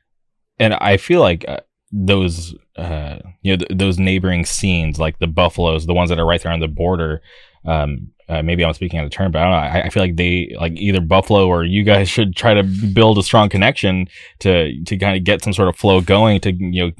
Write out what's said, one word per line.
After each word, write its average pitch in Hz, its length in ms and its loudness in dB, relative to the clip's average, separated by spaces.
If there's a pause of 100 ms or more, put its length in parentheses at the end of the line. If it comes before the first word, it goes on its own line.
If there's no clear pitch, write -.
(580)
And 110 160 2
I 101 220 2
feel 175 240 2
like, 90 260 2
uh, - 140 -10 (320)
those, 92 600 -2 (220)
uh, 78 420 -8 (240)
you 95 100 0
know, 90 120 0
th-, 92 140 -4
those 92 200 0
neighboring 92 460 0
scenes, 82 540 -2
like 78 200 -4
the 85 100 -2
Buffalos, 80 580 0
the 87 80 0
ones 87 160 2
that 85 80 0
are 82 80 0
right 85 140 2
there 85 120 -6
on 82 80 -2
the 80 80 -2
border, 80 540 -4 (440)
um, 73 420 -4 (200)
uh, 80 140 -4
maybe 85 220 0
I'm 80 80 0
speaking 82 260 -6
out 76 60 -4
of 71 60 -8
turn, 95 200 -4
but 78 100 -2
I 85 40 2
don't 92 80 2
know. 78 260 -2
I, - 80 -2
I - 40 -6
feel 104 120 0
like 87 140 -2
they, 90 420 -2
like, 82 180 -4
either 95 240 0
Buffalo 95 460 2
or 87 180 2
you 98 200 0
guys 98 240 4
should 98 260 0
try 113 200 2
to 101 80 4
build 104 560 2
a 95 40 2
strong 107 280 4
connection 95 560 0 (340)
to, 82 440 0
to 101 120 -4
kinda 95 240 0
get 95 240 0
some 104 80 -2
sort 92 160 2
of 85 80 -2
flow 95 240 4
going 101 400 4
to, 98 120 -2
you 90 340 -2
know, 85 140 -4